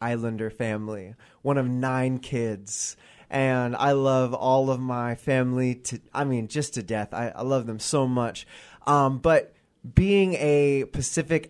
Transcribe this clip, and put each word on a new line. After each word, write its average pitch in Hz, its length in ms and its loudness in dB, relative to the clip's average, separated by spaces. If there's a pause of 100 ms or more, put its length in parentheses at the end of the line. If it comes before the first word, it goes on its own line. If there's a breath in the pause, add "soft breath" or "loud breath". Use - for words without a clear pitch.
Islander 113 480 -4
family, 107 640 -6 (260 soft breath)
one 139 160 0
of 131 100 0
nine 127 520 0
kids. 110 800 -6 (320 soft breath)
And 127 440 0
I 143 180 2
love 131 420 2
all 131 340 2
of 127 100 0
my 123 360 -4
family 127 640 0
to, 123 220 -10 (140)
I 143 120 -2
mean, 123 220 -2
just 147 280 -6
to 120 80 -6
death. 107 320 -6
I, 117 200 -4
I 104 100 -8
love 131 220 0
them 110 120 -8
so 135 280 0
much. 123 400 -2 (400 soft breath)
Um, 139 340 4
but 160 340 4 (400)
being 190 400 6
a 143 580 4
Pacific - 580 -2